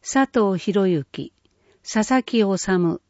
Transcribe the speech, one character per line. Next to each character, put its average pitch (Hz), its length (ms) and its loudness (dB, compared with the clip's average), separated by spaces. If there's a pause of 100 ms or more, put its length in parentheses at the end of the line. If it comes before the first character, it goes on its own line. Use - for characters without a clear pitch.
佐 269 240 0
藤 202 320 0
博 196 300 0
之、 147 460 -4 (500)
佐 214 260 -2
々 262 140 2
木 226 200 0 (140)
修 175 520 0